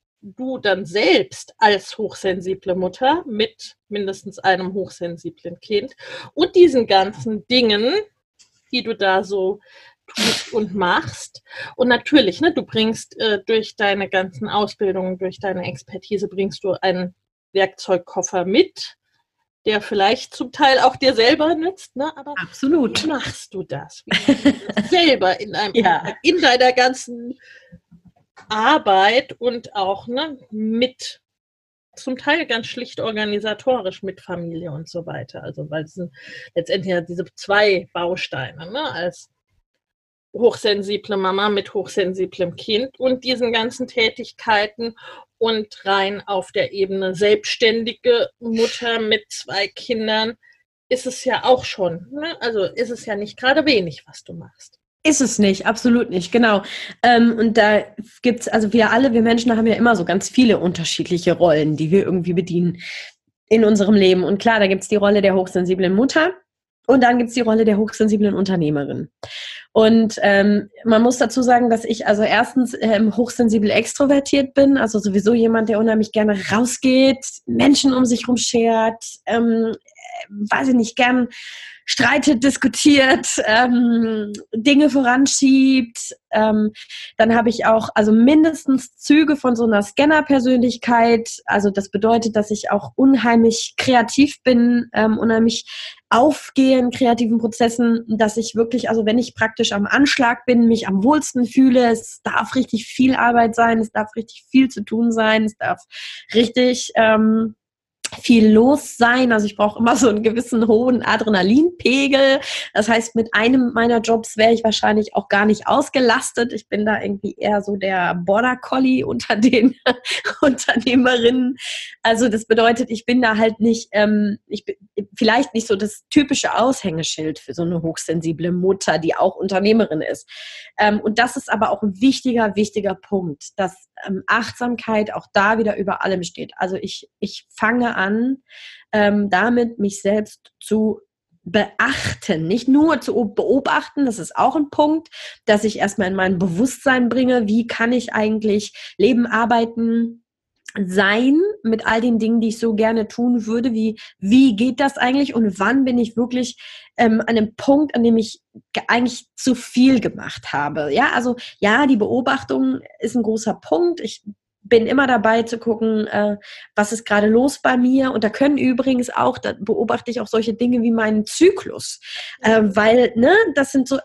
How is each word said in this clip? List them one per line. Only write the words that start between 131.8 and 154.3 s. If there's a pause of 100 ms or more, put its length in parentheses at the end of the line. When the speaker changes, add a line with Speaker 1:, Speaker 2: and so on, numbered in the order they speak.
Speaker 2:
ein
wichtiger,
wichtiger
Punkt,
dass, (180)
ähm,
Achtsamkeit
auch
da
wieder
über
allem
steht.
Also
ich, (100)
ich
fange
an, (540)
ähm,
damit
mich
selbst
zu (420)
beachten,
nicht
nur
zu (200)
beobachten,
das
ist
auch
ein
Punkt, (360)
dass
ich
erstmal
in
mein
Bewusstsein
bringe,
wie
kann
ich
eigentlich
leben,
arbeiten, (600)
sein (220)
mit
all
den
Dingen,
die
ich
so
gerne
tun
würde,
wie, (200)
wie